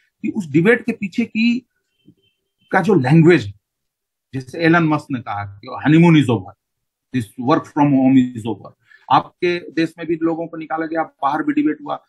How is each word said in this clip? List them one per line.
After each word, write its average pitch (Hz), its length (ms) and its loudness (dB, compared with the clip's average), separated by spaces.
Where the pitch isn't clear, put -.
कि - 80 -6
उस 170 220 -8
डिबेट 208 340 2
के 233 60 -4
पीछे 226 340 -8
की, 233 420 -2
का 190 100 2
जो 202 120 0
लैंग्वेज 151 520 4
है, 101 80 -12
जैसे 135 260 -12
एलन 165 240 2
मस्क 151 280 -2
ने 123 80 -6
कहा 101 260 -8
कि - 220 -18
honeymoon 156 560 4
is 113 140 0
over, 95 140 -12
this 127 340 -6
work 160 140 2
from 147 300 0
home 135 240 4
is 120 380 -2
over। - 160 -18
आपके 175 600 -2
देश 160 260 -4
में 170 100 -12
भी 170 80 -4
लोगों 165 320 -6
को 165 100 -16
निकाला 160 280 -8
गया, 160 180 -6
बाहर 147 400 -6
भी 147 100 -2
डिबेट 151 280 0
हुआ 147 140 -10